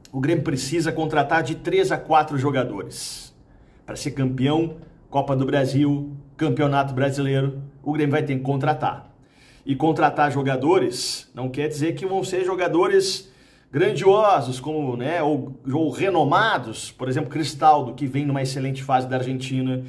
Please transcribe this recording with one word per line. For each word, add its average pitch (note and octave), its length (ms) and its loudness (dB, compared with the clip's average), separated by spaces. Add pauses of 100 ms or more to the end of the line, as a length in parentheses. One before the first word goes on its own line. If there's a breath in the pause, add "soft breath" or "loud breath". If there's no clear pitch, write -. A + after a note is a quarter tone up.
(120)
o C3+ 80 -6
Grêmio D3+ 240 0
precisa D#3 480 -2
contratar D#3 500 0
de D#3 140 -4
três F#3 340 0
a D#3 80 0
quatro D3+ 400 2
jogadores. B2+ 960 -4 (500 soft breath)
Pra A2 120 -10
ser C#3+ 160 -6
campeão, C#3 640 0 (340 loud breath)
Copa C#3 240 0
do C3 100 2
Brasil, C#3+ 720 2 (200)
Campeonato C#3 580 2
Brasileiro, C3+ 640 0 (220)
o D3 100 -4
Grêmio D3 200 0
vai D3+ 100 2
ter C3+ 140 -2
que B2+ 60 -4
contratar. C3+ 720 -2 (520 soft breath)
E C#3 100 -2
contratar D3+ 560 2
jogadores C3+ 1040 0
não B2+ 140 -6
quer C#3 180 -4
dizer D3 300 -2
que F#3+ 100 -6
vão F#3+ 160 -2
ser F#3 220 -2
jogadores F3+ 880 0 (340 soft breath)
grandiosos, F#3+ 920 4
como, D3 360 -4
né, D3+ 260 -2
ou, C#3+ 380 -2 (100)
ou D3+ 200 0
renomados, E3+ 1040 0
por B2+ 160 -8
exemplo, C#3 200 -2
Cristaldo, D3 680 2
que C#3+ 120 -4
vem C#3 180 -2
numa C#3 160 0
excelente C3+ 420 -4
fase B2+ 240 0
da B2+ 100 -4
Argentina, C3 720 -4